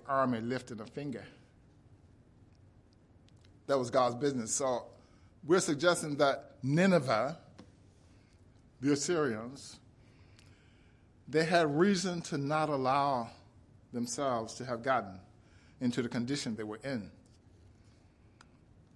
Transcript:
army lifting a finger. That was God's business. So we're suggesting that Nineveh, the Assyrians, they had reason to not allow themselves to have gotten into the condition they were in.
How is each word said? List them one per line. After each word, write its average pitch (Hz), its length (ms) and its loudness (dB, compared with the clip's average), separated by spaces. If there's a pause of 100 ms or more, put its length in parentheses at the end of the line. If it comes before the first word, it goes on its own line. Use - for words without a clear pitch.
army 127 340 2
lifting 120 400 -6
a 107 60 -12
finger. 127 380 -10 (2500)
That 139 100 2
was 123 140 0
God's 123 240 4
business. 123 400 -2
So 127 300 -2 (580)
we're 170 160 4
suggesting 165 600 2
that 139 440 2
Nineveh, 143 760 2 (1400)
the 139 120 2
Assyrians, 139 880 -2 (1500)
they 156 140 4
had 160 340 4
reason 180 440 4
to - 140 -6
not 151 320 0
allow 135 600 0 (640)
themselves 120 600 -4
to 123 100 -10
have 120 180 -6
gotten 107 380 0 (600)
into 127 220 0
the 117 60 -2
condition 123 480 -4
they 110 80 -8
were 107 180 -10
in. 113 280 -8 (1900)